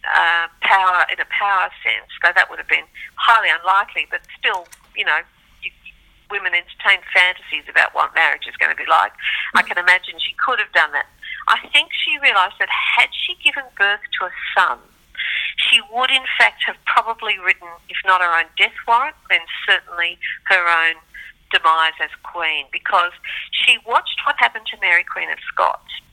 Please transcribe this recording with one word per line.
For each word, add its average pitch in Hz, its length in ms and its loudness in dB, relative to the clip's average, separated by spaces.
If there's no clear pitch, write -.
uh, 170 400 2
power, 185 500 4
in 180 80 -6
a 156 100 -4
power 196 400 0
sense, 107 260 -6
though 175 100 4
that 185 160 2
would - 80 -12
have 165 120 -12
been 160 160 0
highly 220 360 4
unlikely, 175 580 0
but 180 120 -6
still, 196 280 -4
you 208 80 -6
know, 160 160 0
you, - 100 -14
women 196 260 -4
entertain 180 480 0
fantasies 180 560 0
about - 240 2
what 156 220 -2
marriage 151 320 0
is - 80 -14
gonna 156 240 0
be - 80 -6
like. 165 240 4
I 185 80 4
can - 140 -4
imagine 180 420 2
she - 140 -4
could 247 140 0
have 202 120 -4
done 156 220 2
that. 143 140 -2
I 226 240 2
think 311 180 4
she - 300 -2
realised 208 380 2
that 196 100 -2
had - 420 0
she - 320 -6
given 285 200 -2
birth 202 220 2
to 190 60 -2
a 180 60 -8
son, 160 240 2
she - 240 4
would 254 200 0
in 262 120 2
fact 220 280 2
have 190 200 -4
probably 226 540 0
written, 180 280 -2
if - 160 -10
not 185 160 4
her 175 180 2
own 165 60 0
death 208 200 0
warrant, 247 280 2
then 175 120 2
certainly 175 500 -2
her 185 180 4
own 165 80 0
demise 160 480 2
as 156 100 -4
queen, 156 480 -6
because 175 400 0
she - 340 2
watched - 400 -2
what 285 140 0
happened 226 320 0
to 233 80 -14
Mary, 180 240 2
Queen 170 260 -8
of 160 100 -6
Scots. - 380 -2